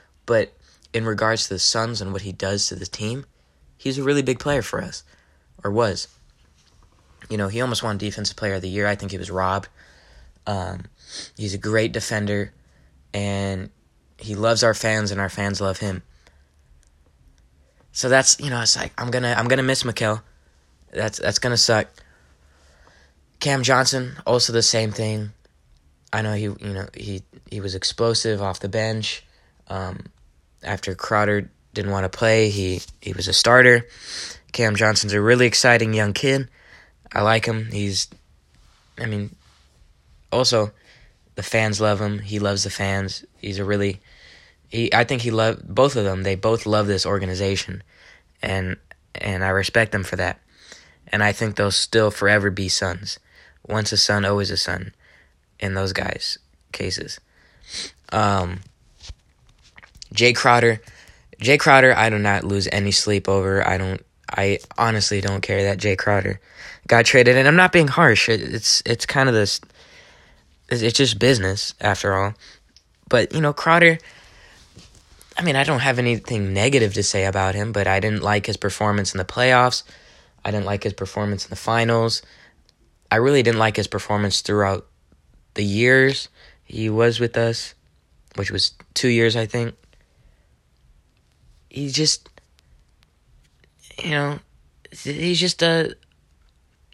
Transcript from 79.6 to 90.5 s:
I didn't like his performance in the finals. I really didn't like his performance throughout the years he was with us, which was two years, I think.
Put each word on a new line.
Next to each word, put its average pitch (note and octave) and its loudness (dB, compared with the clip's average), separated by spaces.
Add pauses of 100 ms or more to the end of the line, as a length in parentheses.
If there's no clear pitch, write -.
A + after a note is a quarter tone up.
I G#2 -4
didn't G#2 -2
like G2+ -4
his G#2 -2
performance G2+ -6
in - -16
the F#2 -10
finals. A#2 0 (880)
I A2 2
really C3 4
didn't A2+ 2
like A2 2
his G2+ -2
performance G2+ -2
throughout G2+ 0 (680)
the G#2 -4
years B2+ 2 (380)
he A2 -6
was A2+ 2
with A#2 -2
us, A#2 -2 (640)
which G2+ -4
was - -2 (200)
two - 0
years, A#2 4
I A2+ -2
think. A#2 -4 (1900)